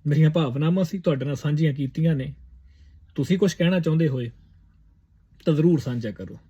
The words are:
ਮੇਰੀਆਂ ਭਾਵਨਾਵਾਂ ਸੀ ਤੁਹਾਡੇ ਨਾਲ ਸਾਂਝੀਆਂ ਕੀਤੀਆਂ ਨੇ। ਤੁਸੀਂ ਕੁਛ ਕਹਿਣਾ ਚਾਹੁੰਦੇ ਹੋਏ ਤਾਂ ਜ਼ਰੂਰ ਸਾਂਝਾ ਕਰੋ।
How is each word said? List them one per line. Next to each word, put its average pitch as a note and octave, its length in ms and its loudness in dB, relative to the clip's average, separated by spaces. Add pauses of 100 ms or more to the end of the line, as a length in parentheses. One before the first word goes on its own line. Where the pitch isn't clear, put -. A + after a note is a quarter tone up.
ਮੇਰੀਆਂ D3+ 220 4
ਭਾਵਨਾਵਾਂ D#3+ 540 0
ਸੀ F#3 160 -4
ਤੁਹਾਡੇ C#3 260 -2
ਨਾਲ C#3+ 100 -4
ਸਾਂਝੀਆਂ D3+ 380 0
ਕੀਤੀਆਂ D3 420 -2
ਨੇ। C3+ 180 -6 (800)
ਤੁਸੀਂ D#3+ 220 0
ਕੁਛ F#3+ 160 2
ਕਹਿਣਾ F3+ 260 0
ਚਾਹੁੰਦੇ D#3+ 280 2
ਹੋਏ B2 240 -4 (1120)
ਤਾਂ D#3+ 80 2
ਜ਼ਰੂਰ D#3 260 4
ਸਾਂਝਾ A#2 320 -6
ਕਰੋ। F#2+ 280 -14 (100)